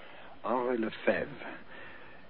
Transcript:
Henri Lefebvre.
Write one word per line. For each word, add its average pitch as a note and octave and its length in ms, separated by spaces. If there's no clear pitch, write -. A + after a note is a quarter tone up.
Henri B2 320
Lefebvre. G#2 500